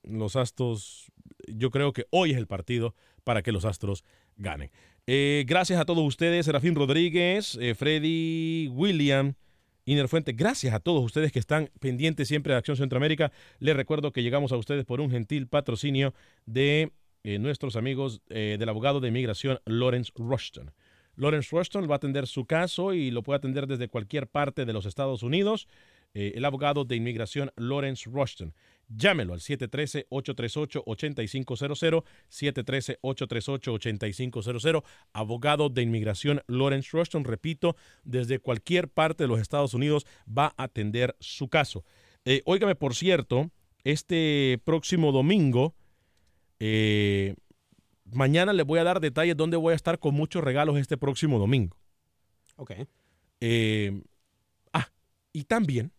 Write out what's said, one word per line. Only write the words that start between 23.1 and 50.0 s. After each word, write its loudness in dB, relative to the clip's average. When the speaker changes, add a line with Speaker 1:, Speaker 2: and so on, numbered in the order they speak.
Speaker 1:
puede -2
atender -2
desde -4
cualquier -6
parte -2
de -2
los -4
Estados -4
Unidos. 0
Eh, -4
el -4
abogado 0
de -4
inmigración -4
Lawrence -4
Rushton. -6
Llámelo 2
al -8
siete -6
trece, -6
ocho -6
tres -6
ocho, -6
ochenta -4
y -4
cinco -6
cero -6
cero, 2
siete -4
trece, -4
ocho -4
tres -4
ocho, -4
ochenta -4
y -4
cinco -6
cero -4
cero. 2
Abogado 0
de 0
inmigración 0
Lawrence 0
Rushton, 0
repito, -2
desde -2
cualquier 0
parte 2
de 2
los 2
Estados 0
Unidos 2
va 0
a -6
atender -2
su -8
caso. 0
Eh, 4
óigame, 4
por -2
cierto, 2
este 2
próximo 2
domingo, 4
eh, 2
mañana 4
les 4
voy 2
a 4
dar 2
detalles 0
dónde 0
voy 2
a 4
estar -2
con 0